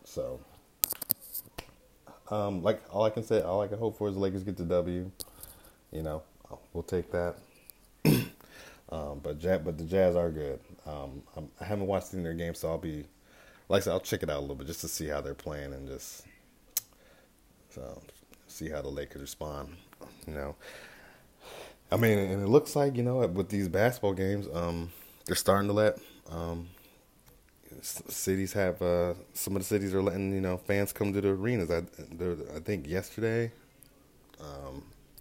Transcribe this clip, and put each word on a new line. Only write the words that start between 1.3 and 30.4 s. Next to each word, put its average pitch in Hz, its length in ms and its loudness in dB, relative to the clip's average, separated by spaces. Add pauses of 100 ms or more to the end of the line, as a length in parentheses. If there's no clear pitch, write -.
um, 101 340 0
like, 107 200 2 (120)
all 104 100 6
I 110 40 6
can 110 140 0
say, 110 180 4
all 90 220 2
I 98 60 0
can 101 100 -4
hope 110 180 0
for 104 120 0
is 95 80 -2
the 95 40 0
Lakers 95 220 0
get 95 160 -4
the 87 80 -2
W. 90 440 2 (800)
You 80 100 -6
know, 78 200 -4 (520)
we'll - 80 -4
take 87 300 -2
that. 87 240 0 (680)
<clears throat> 143 200 6 (680)
Um, 76 280 -6
but 76 220 -4
Ja-, 92 160 4
but 78 200 -2
the 85 60 -6
Jazz 90 300 6
are 87 160 4
good. 71 300 -4 (260)
Um, 69 360 -8 (140)
I'm, 78 120 -10 (100)
I 87 60 -10
haven't 98 220 -2
watched 95 260 0
any 92 80 -4
of 85 40 -2
their 82 100 -2
games, 85 240 -4
so 85 100 -2
I'll 80 100 0
be, 76 280 -6 (640)
like 95 120 6
I - 40 0
said, 90 80 2
I'll 92 60 2
check - 240 -2
it 80 80 0
out 73 60 0
a 71 40 -2
little 71 140 -6
bit 67 120 -10
just 82 160 -8
to 80 60 -6
see 78 200 -4
how 73 140 -2
they're 71 120 -6
playing 73 380 -8
and 67 160 -10
just, - 360 -12 (1500)
so, - 300 -12 (460)
see - 220 -10
how 76 140 -6
the 69 80 -6
Lakers 71 320 -8
respond. 71 520 -10 (540)
You 80 60 -6
know, 71 200 -6 (1400)
I - 60 2
mean, 113 220 6
and 98 240 2
it 98 40 0
looks 147 300 6
like, 143 180 4
you 120 80 2
know, 123 240 4
with 90 220 0
these 101 200 0
basketball 104 440 4
games, 95 400 0
um, 85 400 -2 (340)
they're 92 80 0
starting 98 340 6
to 101 60 2
let, 107 240 6 (320)
um, 85 380 -4 (1080)
s-, - 300 -8
cities 95 440 0
have, 92 280 2
uh, 87 340 2 (180)
some - 240 -2
of 95 60 -2
the 92 40 -6
cities 98 280 2
are 95 80 4
letting, 98 300 2
you 95 100 0